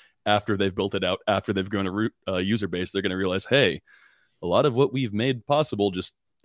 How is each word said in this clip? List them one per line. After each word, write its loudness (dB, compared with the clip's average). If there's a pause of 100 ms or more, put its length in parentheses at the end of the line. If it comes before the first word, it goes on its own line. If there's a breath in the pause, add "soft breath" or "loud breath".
(240 loud breath)
after 2
they've 0
built -2
it -2
out, -2
after 0
they've -2
grown -2
a -4
root, -4 (120)
uh, -2
user -2
base. -4
They're -2
gonna -2
realize, -2
"Hey, 2 (600 soft breath)
a -8
lot 4
of 2
what 2
we've -2
made -2
possible 0
just -6 (280)